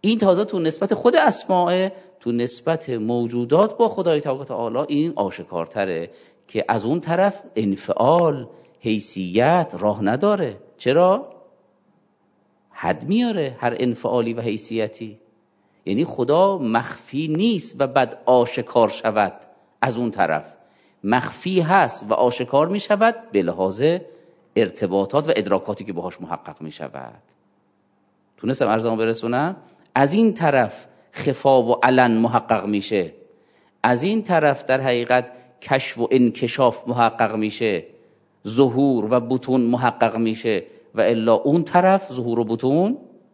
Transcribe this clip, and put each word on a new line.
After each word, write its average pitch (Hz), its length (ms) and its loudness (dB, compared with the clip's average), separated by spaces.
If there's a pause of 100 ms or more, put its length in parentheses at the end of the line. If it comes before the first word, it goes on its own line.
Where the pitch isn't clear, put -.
این 220 160 0
تازه 196 280 2
تو 190 140 -6
نسبت 170 340 -2
خود 240 220 2
اسماء، 185 720 2 (300)
تو 120 120 -6
نسبت 123 580 -4
موجودات 120 880 0
با 226 120 2
خدای 170 320 0
تبارک 139 200 -6
و - 20 -12
تعالی 117 440 -4
این 151 280 0
آشکارتره 90 920 -4 (380)
که - 200 -4
از 107 180 0
اون 151 140 0
طرف 175 440 0 (120)
انفعال، 123 920 0 (320)
حیثیت 110 1000 0
راه 104 240 0
نداره. 151 540 0 (200)
چرا؟ 180 500 2 (1400)
حد - 380 -6
میاره 196 520 -2
هر 120 200 -2
انفعالی 117 540 -2
و 117 80 -6
حیثیتی. 110 760 -6 (680)
یعنی 113 200 0
خدا 175 520 2
مخفی 123 680 -4
نیست 185 520 -2
و 135 80 0
بعد 127 380 0
آشکار 120 640 4
شود. 104 440 -2 (480)
از 117 160 -2
اون 120 140 -2
طرف 80 420 -2 (520)
مخفی 151 540 -2
هست 160 500 2
و 110 40 2
آشکار 127 540 2
می‌شود 208 480 0 (160)
به 101 100 2
لحاظ 95 420 -2 (720)
ارتباطات 98 720 0
و - 80 0
ادراکاتی 101 480 -4
که 101 100 -10
باهاش 87 280 -10
محقق 85 400 -12
می‌شود. 67 640 -14 (1120)
تونستم 127 300 -2
عرضمو 113 280 0
برسونم؟ 117 600 -2 (400)
از 143 180 4
این 220 200 4
طرف 139 520 0 (300)
خفا 131 480 2
و 120 220 2
علن 127 260 4
محقق 113 540 2
می‌شه، 101 480 -2 (720)
از 123 200 2
این 208 200 -2
طرف 151 420 2
در 131 160 0
حقیقت 123 500 0 (300)
کشف - 360 -2
و 117 140 -2
انکشاف 123 760 2
محقق 117 480 0
می‌شه، 107 500 -2 (640)
ظهور 123 600 2
و 123 100 2
بطون 127 420 -2
محقق 120 560 0
می‌شه، 110 460 -2 (320)
و 113 60 0
الا 113 320 2
اون 147 300 2
طرف 190 500 2
ظهور 117 260 -2
و 117 40 0
بطون 139 540 0 (360)